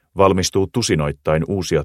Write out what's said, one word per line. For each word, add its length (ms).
valmistuu 500
tusinoittain 840
uusia 360